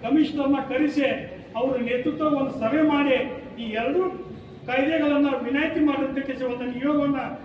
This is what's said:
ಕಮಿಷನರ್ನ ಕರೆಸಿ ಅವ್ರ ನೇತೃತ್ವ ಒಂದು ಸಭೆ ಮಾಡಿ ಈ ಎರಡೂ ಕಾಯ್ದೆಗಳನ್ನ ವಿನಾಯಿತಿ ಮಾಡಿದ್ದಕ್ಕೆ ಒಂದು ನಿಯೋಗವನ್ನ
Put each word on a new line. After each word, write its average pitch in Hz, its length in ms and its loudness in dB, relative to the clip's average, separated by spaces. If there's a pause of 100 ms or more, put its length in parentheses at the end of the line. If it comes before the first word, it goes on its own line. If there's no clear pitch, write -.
ಕಮಿಷನರ್ನ 277 580 2 (100)
ಕರೆಸಿ 285 380 2 (500)
ಅವ್ರ 262 140 0 (140)
ನೇತೃತ್ವ 269 380 -2 (140)
ಒಂದು 262 220 -2
ಸಭೆ 262 200 2 (100)
ಮಾಡಿ 285 260 4 (460)
ಈ - 20 -6 (160)
ಎರಡೂ 359 200 0 (680)
ಕಾಯ್ದೆಗಳನ್ನ 285 640 2 (160)
ವಿನಾಯಿತಿ 311 340 0 (100)
ಮಾಡಿದ್ದಕ್ಕೆ 269 440 -2 (120)
ಒಂದು 254 200 -4 (100)
ನಿಯೋಗವನ್ನ 285 440 2 (240)